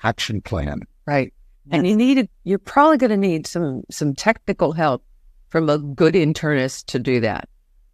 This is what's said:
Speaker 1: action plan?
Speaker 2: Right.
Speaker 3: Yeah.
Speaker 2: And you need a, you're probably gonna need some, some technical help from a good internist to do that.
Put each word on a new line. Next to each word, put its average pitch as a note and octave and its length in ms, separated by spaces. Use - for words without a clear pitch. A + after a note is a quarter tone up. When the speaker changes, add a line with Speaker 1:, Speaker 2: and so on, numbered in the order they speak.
Speaker 1:
action A2+ 380
plan? D2 400
Speaker 2:
Right. C#3+ 280
Speaker 3:
Yeah. D3 120
Speaker 2:
And E3+ 100
you G#3+ 80
need B3+ 220
a, A3 120
you're F#3+ 160
probably D4+ 380
gonna A3 200
need F3 280
some, D3 460
some D3 240
technical F#3 560
help D#3 320
from D#3+ 200
a D3 80
good D3 360
internist D3+ 760
to C3 120
do B2 200
that. G#2+ 300